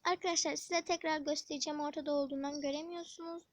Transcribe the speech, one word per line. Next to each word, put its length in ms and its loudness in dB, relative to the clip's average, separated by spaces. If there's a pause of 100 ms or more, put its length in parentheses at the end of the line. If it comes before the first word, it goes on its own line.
Arkadaşlar 520 2
size 260 0
tekrar 380 2
göstereceğim, 600 -2
ortada 320 -2
olduğundan 500 0
göremiyorsunuz. 920 -4